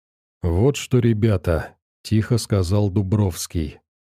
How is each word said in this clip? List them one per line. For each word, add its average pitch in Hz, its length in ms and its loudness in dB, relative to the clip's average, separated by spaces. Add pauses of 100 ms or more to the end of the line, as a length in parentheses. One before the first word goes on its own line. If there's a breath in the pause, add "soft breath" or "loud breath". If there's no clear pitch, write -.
(440)
«Вот 98 340 2
что, - 220 0
ребята», — 107 760 0 (260)
тихо 110 360 0
сказал 101 520 0
Дубровский. 92 920 -2 (240)